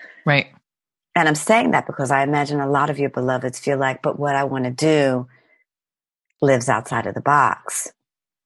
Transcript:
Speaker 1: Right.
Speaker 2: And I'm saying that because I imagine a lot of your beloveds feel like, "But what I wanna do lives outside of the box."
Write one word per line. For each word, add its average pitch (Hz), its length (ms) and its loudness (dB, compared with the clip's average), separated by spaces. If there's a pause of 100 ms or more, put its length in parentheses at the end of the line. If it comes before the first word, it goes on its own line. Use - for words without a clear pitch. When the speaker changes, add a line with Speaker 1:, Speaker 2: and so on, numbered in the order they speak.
(240)
Speaker 1:
Right. 143 220 2 (720)
Speaker 2:
And 165 120 4
I'm 151 60 2
saying 220 380 2
that - 140 0
because 131 240 -6
I 139 120 4
imagine 147 380 0
a 139 100 -2
lot 143 200 2
of 139 80 -6
your 139 120 -2
beloveds 127 480 -4
feel 143 200 -2
like, 135 240 -2
"But - 160 -4
what 143 180 -2
I 139 80 0
wanna 127 260 -4
do 135 580 2 (1120)
lives 131 260 2
outside 113 380 -2
of 98 80 -6
the - 60 -6
box." - 720 0 (540)